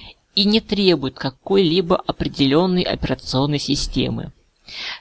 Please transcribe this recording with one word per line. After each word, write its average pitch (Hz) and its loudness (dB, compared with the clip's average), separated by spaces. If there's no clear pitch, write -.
и 196 0
не 214 4
требуют 175 0
какой-либо 180 0
определённой 175 0
операционной 139 -2
системы. 127 -2